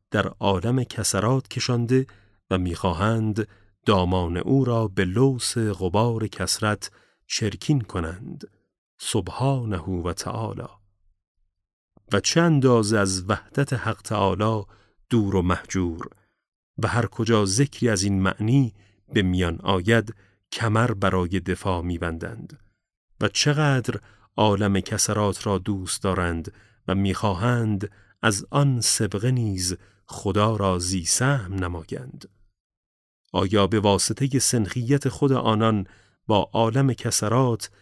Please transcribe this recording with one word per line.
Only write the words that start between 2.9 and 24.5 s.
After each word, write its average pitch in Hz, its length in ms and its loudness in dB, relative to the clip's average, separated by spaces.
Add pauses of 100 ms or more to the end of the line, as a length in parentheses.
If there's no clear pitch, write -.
دامان 90 520 2
او 131 280 2
را 117 220 0
به 95 180 0
لوث 120 520 0
غبار 107 720 0
کسرت - 640 -4 (360)
چرکین 120 540 -2
کنند، 87 640 -8 (500)
سبحانه 113 840 -2
و 87 320 -4
تعالی. 104 540 -8 (1500)
و - 60 2
چه - 220 2
اندازه 123 560 4
از 95 320 0
وحدت 135 440 -4
حق 113 280 -4
تعالی 104 640 0 (460)
دور 101 260 2
و 95 60 4
مهجور 90 640 -2 (720)
و 107 100 0
هر 110 180 0
کجا 110 400 2
ذکری 117 440 0
از 101 140 2
این 98 180 2
معنی 110 520 2 (400)
به 107 80 4
میان 90 400 0
آید 107 540 0 (360)
کمر 113 400 2
برای 92 480 0
دفاع 90 420 -2
می‌بندند 85 800 -6 (600)
و 107 60 2
چقدر 143 720 0 (380)
عالم 101 420 2